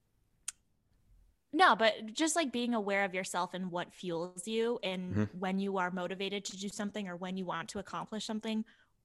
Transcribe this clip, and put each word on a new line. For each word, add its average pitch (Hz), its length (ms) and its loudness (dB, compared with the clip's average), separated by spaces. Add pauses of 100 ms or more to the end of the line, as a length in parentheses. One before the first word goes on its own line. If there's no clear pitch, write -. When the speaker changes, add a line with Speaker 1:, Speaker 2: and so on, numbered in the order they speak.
(1500)
Speaker 1:
no, 311 220 10
but 220 380 4
just, 311 240 2
like, 302 160 2
being 240 220 0
aware 202 300 2
of 185 100 -2
yourself 185 400 -2
and 185 160 -4
what 175 240 -4
fuels 180 520 -4
you 226 360 0
and 185 320 -4
Speaker 2:
Mm-hmm. 208 240 0
Speaker 1:
when 190 200 0
you 196 200 0
are 180 120 2
motivated 190 560 -4
to 190 100 -8
do 202 120 -6
something 202 400 -6
or 175 80 -6
when 185 220 -6
you 185 80 -4
want 165 240 -4
to 208 80 -8
accomplish 185 480 -6
something, 220 380 -2 (400)